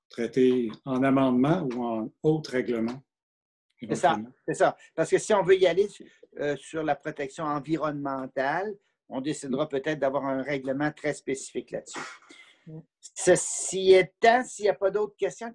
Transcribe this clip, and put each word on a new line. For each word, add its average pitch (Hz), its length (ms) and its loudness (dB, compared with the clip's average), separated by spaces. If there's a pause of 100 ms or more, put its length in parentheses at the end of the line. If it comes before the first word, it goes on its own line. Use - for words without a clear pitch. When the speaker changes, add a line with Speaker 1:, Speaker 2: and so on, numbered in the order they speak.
Speaker 1:
traiter 123 600 2 (140)
en 131 180 -2
amendement 135 720 2
ou 123 100 -6
en 117 260 -4 (140)
autre 156 280 0
règlement, 120 520 -2 (760)
Speaker 2:
C'est 117 160 -6
ça, 175 120 2
Speaker 1:
éventuellement. 120 280 0 (120)
Speaker 2:
c'est 156 60 -2
ça. 156 240 2 (180)
Parce 160 140 0
que 185 80 4
si 190 160 2
on 196 100 4
veut 190 140 6
y 185 100 6
aller, 185 200 2 (520)
euh, 143 160 -2
sur 160 280 -10
la 147 120 0
protection 147 480 -8
environnementale, 147 1300 -4 (360)
on 131 100 -6
décidera 135 480 -4
peut-être 139 320 -4
d'avoir 135 260 0
un 135 160 -2
règlement 135 500 -4
très 147 220 -4
spécifique - 580 -8
là-dessus. - 280 -12 (680)
Speaker 3:
Mm. 160 120 -16 (220)
Speaker 2:
Ceci - 920 2
étant, 226 500 4
s'il - 200 -14
n'y 143 60 4
a 135 60 2
pas 196 160 0
d'autres 208 260 -4
questions, 214 380 -6